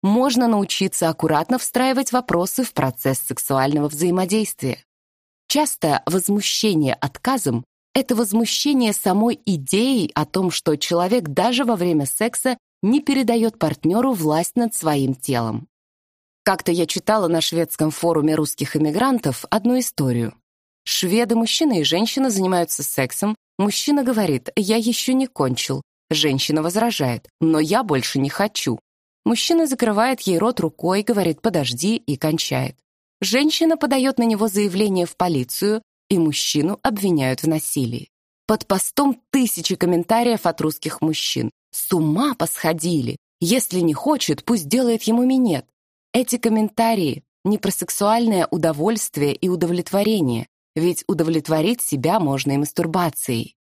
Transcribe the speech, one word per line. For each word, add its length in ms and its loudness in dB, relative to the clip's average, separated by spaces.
Можно 440 2
научиться 640 0
аккуратно 500 0
встраивать 540 0
вопросы 500 0
в 100 -4
процесс 460 -2
сексуального 720 -2
взаимодействия. 960 -2
Часто 580 0
возмущение 880 0
отказом — 720 -2
это 200 0
возмущение 760 2
самой 540 2
идеей 680 0
о 120 0
том, 240 0
что 260 0
человек 520 0
даже 360 0
во 120 2
время 300 2
секса 520 -2
не 180 2
передает 580 0
партнеру 540 0
власть 420 0
над 200 0
своим 400 0
телом. 520 -4
Как-то 260 0
я 160 2
читала 400 0
на 140 2
шведском 500 0
форуме 440 0
русских 420 -2
эмигрантов 760 0
одну 280 2
историю. 560 -2
Шведы, 520 0
мужчина 440 2
и 40 2
женщина, 460 0
занимаются 520 0
сексом. 520 -2
Мужчина 460 0
говорит: 520 0
«Я 200 2
еще 380 0
не 120 2
кончил». 560 -2
Женщина 520 0
возражает: 680 -2
«Но 180 4
я 240 2
больше 380 -2
не 80 0
хочу». 500 -2
Мужчина 420 2
закрывает 540 0
ей 180 0
рот 220 0
рукой, 420 -2
говорит: 400 0
«Подожди», 540 0
и 200 -4
кончает. 600 -2
Женщина 560 2
подает 420 0
на 40 2
него 240 2
заявление 580 0
в 120 -10
полицию, 680 -2
и 100 2
мужчину 640 0
обвиняют 580 0
в 60 0
насилии. 600 -4
Под 220 -2
постом 520 0
тысячи 440 -2
комментариев 720 0
от 140 -2
русских 400 -4
мужчин. 500 -2
«С 200 -6
ума 420 2
посходили! 840 -2
Если 400 0
не 140 2
хочет, 500 -2
пусть 240 -2
делает 340 2
ему 220 2
минет». 420 2
Эти 240 0
комментарии 840 0
не 140 2
про 140 -2
сексуальное 800 0
удовольствие 840 0
и 140 -2
удовлетворение, 1000 0
ведь 320 0
удовлетворить 760 0
себя 380 0
можно 320 0
и 60 0
мастурбацией. 1080 -2